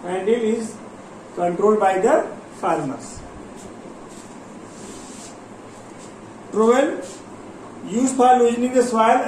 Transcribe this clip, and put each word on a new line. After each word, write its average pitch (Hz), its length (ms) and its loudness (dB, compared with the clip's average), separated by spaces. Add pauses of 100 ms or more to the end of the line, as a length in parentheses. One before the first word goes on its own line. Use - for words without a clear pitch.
handle 190 400 0 (100)
is 233 220 -4 (600)
controlled 175 440 2
by 190 200 4
the 269 280 4 (320)
farmers. 156 600 -4 (3250)
Trowel 254 500 4 (880)
used 247 280 0
for 254 220 8
loosening 240 360 2
the 247 100 6
soil 220 440 4